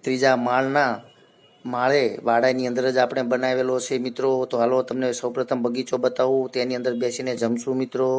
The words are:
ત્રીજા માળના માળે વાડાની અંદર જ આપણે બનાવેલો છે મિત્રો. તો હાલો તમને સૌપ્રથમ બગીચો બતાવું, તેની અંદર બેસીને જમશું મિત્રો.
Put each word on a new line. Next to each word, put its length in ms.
ત્રીજા 340
માળના 460
માળે 380
વાડાની 420
અંદર 160
જ 60
આપણે 300
બનાવેલો 440
છે 100
મિત્રો. 260
તો 120
હાલો 160
તમને 200
સૌપ્રથમ 460
બગીચો 380
બતાવું, 500
તેની 260
અંદર 220
બેસીને 400
જમશું 400
મિત્રો. 380